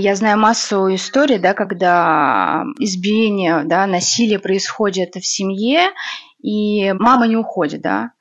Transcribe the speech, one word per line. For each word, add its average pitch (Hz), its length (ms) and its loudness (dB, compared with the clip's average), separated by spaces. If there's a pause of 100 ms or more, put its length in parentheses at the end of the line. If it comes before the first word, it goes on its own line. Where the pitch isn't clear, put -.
я 196 140 2
знаю 208 240 2
массу 208 560 2
историй, 269 440 0
да, 180 140 2
когда 165 1080 2 (160)
избиение, 196 880 0
да, 175 220 2
насилие 196 520 0
происходит 190 760 -2
в 185 100 -10
семье, 226 640 -2 (520)
и 208 520 -2
мама 233 340 2
не 226 100 0
уходит, 160 440 -4
да, - 400 -4